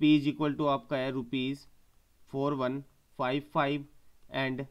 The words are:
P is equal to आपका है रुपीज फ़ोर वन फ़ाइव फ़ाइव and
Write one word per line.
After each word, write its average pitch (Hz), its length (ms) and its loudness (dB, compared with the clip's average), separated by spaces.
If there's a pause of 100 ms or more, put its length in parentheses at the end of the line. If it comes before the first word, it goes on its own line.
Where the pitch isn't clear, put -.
P 151 180 6
is 139 100 2
equal 147 300 0
to 151 100 2
आपका 139 280 -2
है 131 160 -2
रुपीज 131 540 -4 (640)
फ़ोर 139 240 0
वन 131 260 -2 (380)
फ़ाइव 135 240 -2 (120)
फ़ाइव 143 300 0 (580)
and 131 280 -4